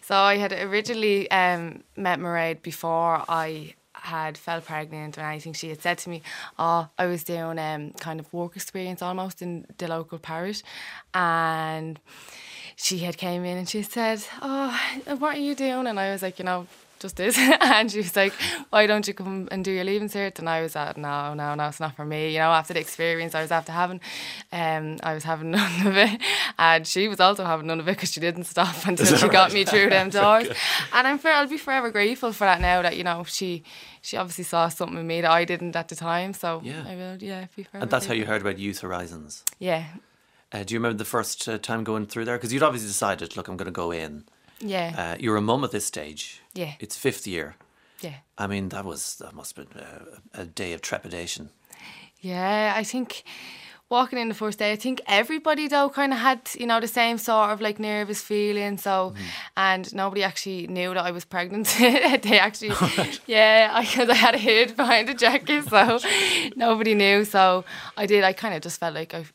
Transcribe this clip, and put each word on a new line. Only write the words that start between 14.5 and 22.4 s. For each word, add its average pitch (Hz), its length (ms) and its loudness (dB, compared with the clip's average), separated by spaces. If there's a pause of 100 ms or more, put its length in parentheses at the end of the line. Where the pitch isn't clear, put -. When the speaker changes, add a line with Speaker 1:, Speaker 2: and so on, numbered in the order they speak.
Speaker 1:
what 285 180 -2
are 294 40 -4
you 285 140 -2
doing?" 254 320 -2
And 208 140 -2
I 190 120 0
was 190 100 -6
like, 185 160 -6
"You 185 60 -8
know, 180 220 -2 (320)
just - 180 -12
this." 220 220 2
<laughs> 262 220 6
And 226 320 6
she 208 60 -4
was 190 180 -2
like, 196 160 4 (380)
"Why 214 160 6
don't 208 200 2
you 202 80 -6
come 190 380 -6
and 190 120 -4
do 190 60 -2
your 185 140 -2
leaving 208 240 -2
cert?" 202 320 -6
And 165 80 -4
I 160 140 0
was 160 120 -6
like, 151 220 -6
"No, 143 380 -4
no, 147 200 -4
no, 147 140 -2
it's 143 120 -10
not 156 140 -6
for 147 100 -10
me." 151 280 -4
You 156 60 0
know, 160 120 4